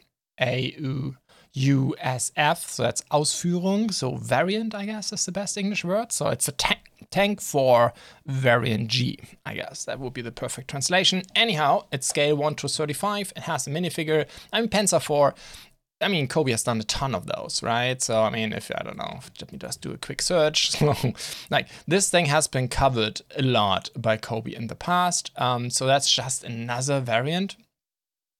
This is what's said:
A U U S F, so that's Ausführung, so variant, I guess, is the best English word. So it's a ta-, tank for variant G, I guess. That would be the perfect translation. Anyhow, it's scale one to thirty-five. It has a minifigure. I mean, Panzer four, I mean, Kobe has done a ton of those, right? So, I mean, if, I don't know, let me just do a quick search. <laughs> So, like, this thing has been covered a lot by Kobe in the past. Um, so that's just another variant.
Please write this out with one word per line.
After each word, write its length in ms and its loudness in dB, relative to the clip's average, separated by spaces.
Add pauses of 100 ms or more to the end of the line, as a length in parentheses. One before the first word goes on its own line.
(420)
A 380 -2
U 380 -6 (380)
U 440 2
S 360 -4
F, 320 2
so 140 -6
that's 300 -2
Ausführung, 840 0
so 220 -4
variant, 580 0
I 140 -8
guess, 260 -8
is 140 -4
the 40 -6
best 240 -6
English 300 -2
word. 260 -2
So 180 -2
it's 180 0
a 40 -4
ta-, 280 0 (320)
tank 300 2
for 520 6 (320)
variant 640 2
G, 320 -2 (260)
I 80 -8
guess. 320 -10
That 140 -6
would 140 -8
be 100 -8
the 80 -10
perfect 400 -10
translation. 500 2 (140)
Anyhow, 560 4
it's 160 -2
scale 300 2
one 180 0
to 120 -6
thirty-five. 680 -4
It 80 -12
has 240 -4
a 20 -6
minifigure. 560 0 (260)
I 100 0
mean, 100 0
Panzer 280 4
four, 360 4 (680)
I 60 2
mean, 200 2
Kobe 220 2
has 140 2
done 160 0
a 60 -4
ton 280 -2
of 140 -4
those, 340 -6
right? 400 0
So, 220 2
I 80 2
mean, 200 -2
if, 240 -6
I 60 -4
don't 160 -10
know, 220 -8 (200)
let 120 -14
me 80 -12
just 200 -10
do 120 -8
a 80 -10
quick 240 -6
search. 480 2
<laughs> 80 -2
So, 160 4 (560)
like, 160 2 (200)
this 220 2
thing 160 4
has 220 4
been 200 0
covered 540 2 (160)
a 60 0
lot 520 2
by 220 0
Kobe 380 -8
in 140 -8
the 60 -12
past. 540 0 (100)
Um, 300 0
so 160 -2
that's 260 4
just 320 -2
another 560 -2
variant. 580 -2 (840)